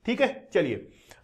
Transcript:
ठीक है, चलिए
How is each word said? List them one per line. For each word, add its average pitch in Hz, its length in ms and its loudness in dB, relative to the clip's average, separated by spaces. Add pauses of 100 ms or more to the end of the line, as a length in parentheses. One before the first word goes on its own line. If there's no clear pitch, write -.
ठीक 240 160 0
है, - 320 0
चलिए 131 380 0 (320)